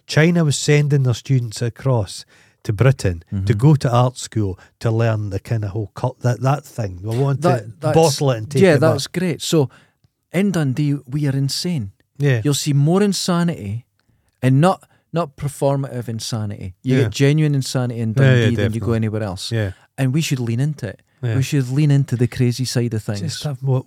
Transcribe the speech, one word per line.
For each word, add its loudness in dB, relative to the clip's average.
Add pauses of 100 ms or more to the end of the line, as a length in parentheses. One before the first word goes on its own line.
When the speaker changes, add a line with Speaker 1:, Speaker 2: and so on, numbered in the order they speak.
Speaker 1:
China 4
was 2
sending 2
their 2
students -2
across -2 (380)
to -2
Britain 2
to -4
Speaker 2:
Mm-hmm. 0
Speaker 1:
go 6
to 0
art 2
school -4 (220)
to -2
learn 0
the -6
kind -4
of -6
whole -6
cult-, -6
that, -2
that -2
thing. -10
We -6
want -2
to 2
Speaker 2:
That, -2
that's, -2
Speaker 1:
bottle 2
it 0
and -10
take 2
Speaker 2:
yeah, 6
Speaker 1:
it 4
back. 4
Speaker 2:
that's -4
great. -4
So 2 (640)
in 0
Dundee, 0 (120)
we -4
are 0
insane. -4 (260)
Speaker 1:
Yeah. 2
Speaker 2:
You'll 2
see -2
more 4
insanity, -2 (560)
and 4
not, 2 (240)
not -4
performative -4
insanity. -8
You 2
Speaker 1:
Yeah. 4
Speaker 2:
get 0
genuine 2
insanity -2
in -2
Speaker 1:
Yeah, 4
yeah, 6
Speaker 2:
Dundee 2
than 0
you -4
go -6
Speaker 1:
definitely. 0
Speaker 2:
anywhere -2
else. -8
Speaker 1:
Yeah. -2 (260)
Speaker 2:
And 0
we 0
should -2
lean -2
into -4
it. -14 (200)
Speaker 1:
Yeah. -2
Speaker 2:
We 2
should -2
lean 2
into 2
the 2
crazy -2
side -2
of -4
things. -6
Speaker 1:
Just -8
have -8
more, 0